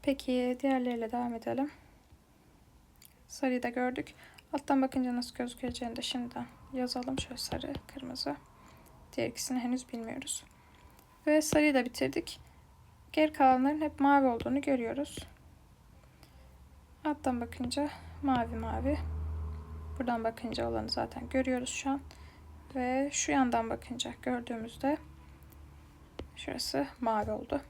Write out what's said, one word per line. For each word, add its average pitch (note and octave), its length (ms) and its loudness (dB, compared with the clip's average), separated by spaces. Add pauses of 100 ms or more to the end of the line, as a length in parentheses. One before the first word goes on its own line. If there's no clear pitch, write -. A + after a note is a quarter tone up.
Peki B3+ 600 0
diğerleriyle B3 500 2
devam A#3+ 220 -2
edelim. A#3 360 -2 (1600)
Sarıyı B3+ 340 0
da B3 60 0
gördük. B3+ 460 -2 (380)
Alttan C#4 300 2
bakınca B3+ 340 0
nasıl B3 180 -6
gözükeceğini B3 640 -6
de - 60 -6
şimdiden A#3+ 440 -6 (260)
yazalım. B3+ 460 -2
Şöyle - 180 -8
sarı, - 360 -6 (220)
kırmızı. C#4 420 -6 (800)
Diğer - 120 0
ikisini B3+ 300 -4
henüz B3 340 -2
bilmiyoruz. A#3 520 -8 (800)
Ve D4+ 160 8
sarıyı D4+ 320 6
da B3 100 6
bitirdik. C4+ 560 -2 (720)
Geri D#4 200 6
kalanların C4+ 480 6
hep D4+ 200 -2
mavi C#4 260 8
olduğunu B3 340 2
görüyoruz. C4+ 580 -2 (1900)
Alttan C#4 360 0
bakınca B3 500 -4 (320)
mavi A#3+ 340 2
mavi. A3+ 420 0 (1000)
Buradan A#3 260 0
bakınca A3+ 440 -2
olanı A3+ 200 -2
zaten - 400 -4
görüyoruz B3+ 400 0
şu - 220 -4
an. C#4 100 0 (720)
Ve C4 380 2
şu - 200 0
yandan A#3+ 380 4
bakınca A#3+ 520 -6
gördüğümüzde A#3+ 720 -2 (1400)
şurası - 500 -2 (140)
mavi A3 300 2
oldu. A#3 400 -2